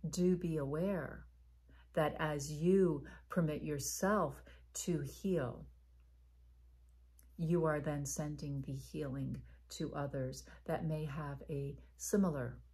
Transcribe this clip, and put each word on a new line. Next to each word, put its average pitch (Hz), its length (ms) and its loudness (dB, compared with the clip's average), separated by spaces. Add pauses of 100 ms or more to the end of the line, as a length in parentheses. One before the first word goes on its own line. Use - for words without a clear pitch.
(100)
Do 180 260 4
be 165 220 0
aware 156 680 -2 (680)
that 151 240 4
as 151 340 0
you 165 520 6 (260)
permit 151 320 2
yourself 151 800 0 (320)
to 165 260 0
heal, 143 640 -2 (1700)
you 165 260 4
are 151 160 2
then 147 240 -2
sending 143 600 -4
the 135 80 -6
healing 139 680 -6 (300)
to - 240 -6
others 139 500 -4 (220)
that 190 180 -2
may 156 220 0
have 143 320 -6 (100)
a 139 260 -4 (220)
similar 147 600 2 (160)